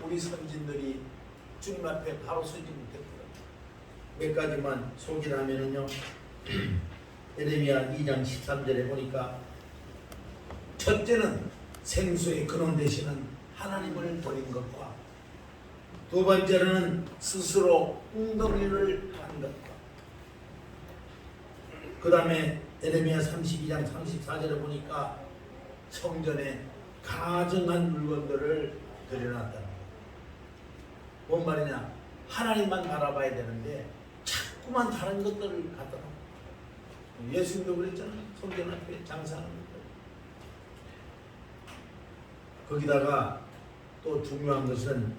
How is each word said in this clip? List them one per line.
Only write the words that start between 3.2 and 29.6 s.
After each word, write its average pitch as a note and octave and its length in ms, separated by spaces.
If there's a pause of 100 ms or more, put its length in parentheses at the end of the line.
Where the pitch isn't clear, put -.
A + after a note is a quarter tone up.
몇 D3+ 160
가지만 C#3 640
소개를 D3 440
하면은요. C3+ 460 (580)
<clears throat> - 920
에레미야 C#3 560
이 D3 100
장 B2+ 200
십삼 C#3 400
절에 B2 220
보니까 C3+ 520 (1400)
첫째는 A3 720 (320)
생수의 E3+ 640
근원 E3 300
되시는 C#3+ 500 (300)
하나님을 E3+ 640
버린 C3 320
것과 - 420 (1160)
두 F3+ 140
번째로는 F#3 800 (120)
스스로 F3 800 (140)
웅덩이를 A3 960
판 - 280
것과 - 140 (2500)
그 E3+ 100
다음에 E3 520 (200)
에레미야 D#3+ 380
삼십이 D#3 480
장 D3+ 160
삼십사 - 560
절에 D3+ 200
보니까 D3 580 (720)
성전에 D3 760 (380)
가증한 F3 920
물건들을 D3 840 (320)
들여놨다는 A#2+ 420
거예요. - 220 (1500)